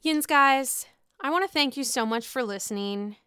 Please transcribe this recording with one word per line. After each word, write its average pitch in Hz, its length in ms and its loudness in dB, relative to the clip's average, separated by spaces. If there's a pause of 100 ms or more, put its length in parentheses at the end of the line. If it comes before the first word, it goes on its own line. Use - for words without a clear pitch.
Yins, 302 240 0
guys, 277 600 4 (340)
I 285 100 -4
wanna 370 180 2
thank 285 280 0
you 277 80 -4
so 233 200 0
much 226 220 -2
for 262 160 -4
listening. 202 720 -6 (100)